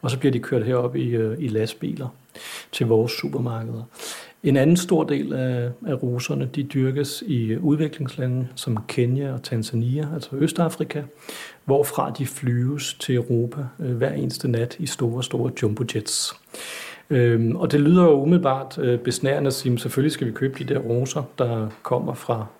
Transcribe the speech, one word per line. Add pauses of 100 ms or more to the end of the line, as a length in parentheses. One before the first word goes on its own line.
og
så
bliver
de
kørt
herop
i,
øh,
i
lastbiler (640)
til
vores
supermarkeder. (600)
En
anden
stor
del
af, (180)
af
roserne,
de
dyrkes
i
udviklingslande
som (100)
Kenya
og
Tanzania,
altså
Østafrika, (640)
hvorfra
de
flyves
til
Europa, (180)
øh,
hver
eneste
nat
i
store,
store (120)
jumbojets. (760)
Øhm,
og
det
lyder
jo
umiddelbart,
øh,
besnærende
at
sige,
"Selvfølgelig
skal
vi
købe
de
der
roser, (140)
der (160)
kommer
fra (140)